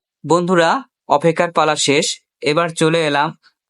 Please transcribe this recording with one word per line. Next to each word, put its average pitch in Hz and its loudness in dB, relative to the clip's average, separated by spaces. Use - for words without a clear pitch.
বন্ধুরা, 170 2
অপেক্ষার 165 0
পালা 156 0
শেষ। 151 0
এবার 160 0
চলে 160 2
এলাম 143 0